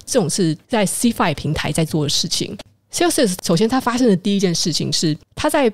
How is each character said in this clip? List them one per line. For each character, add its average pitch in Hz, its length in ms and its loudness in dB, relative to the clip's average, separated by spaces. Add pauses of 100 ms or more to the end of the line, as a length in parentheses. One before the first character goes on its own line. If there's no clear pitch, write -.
这 254 140 0
种 190 100 0
是 165 260 0 (120)
在 214 180 0
CeFi 220 480 0
平 147 200 -4
台 143 200 -4
在 165 100 0
做 156 200 -2
的 139 60 -2
事 - 180 -2
情。 - 280 -4 (360)
Celsius 294 440 2 (100)
首 175 100 2
先 220 140 2
它 254 100 0
发 240 160 0
生 247 120 2
的 196 80 6
第 202 200 0
一 196 40 0
件 185 140 2
事 160 200 -2
情 139 180 -2
是， 156 240 0 (200)
它 - 120 -2
在 285 260 2